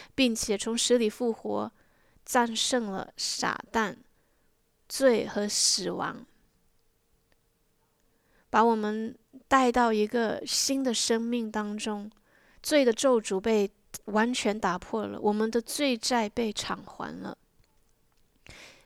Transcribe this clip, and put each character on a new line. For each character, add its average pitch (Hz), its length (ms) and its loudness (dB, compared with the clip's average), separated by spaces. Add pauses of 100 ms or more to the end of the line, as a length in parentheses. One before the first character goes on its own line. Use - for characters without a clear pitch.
(140)
并 247 200 4
且 208 240 -2
从 226 180 -4
死 247 220 4
里 226 100 2
复 233 240 -2
活， 214 380 -6 (540)
战 233 320 0
胜 233 300 0
了 190 300 -8
撒 - 420 -4 (120)
旦、 220 240 0 (920)
罪 233 380 4
和 208 220 -4
死 185 420 0
亡， 180 360 -6 (2250)
把 220 140 6
我 233 100 6
们 220 400 -4 (320)
带 262 240 4
到 240 220 2
一 214 140 2
个 226 400 -2
新 - 360 -2
的 262 100 0
生 226 280 0
命 233 300 -2
当 214 260 -4
中。 208 340 -8 (520)
罪 285 220 4
的 240 80 6
咒 247 280 4
诅 196 180 -2
被 208 320 2 (360)
完 214 260 2
全 220 260 0
打 185 200 -2
破 214 280 -6
了， 202 140 -10
我 208 120 2
们 214 180 0
的 233 100 0
罪 269 360 0
债 226 320 0
被 220 240 -2
偿 185 320 -8
还 - 360 -12
了。 - 160 -10 (1500)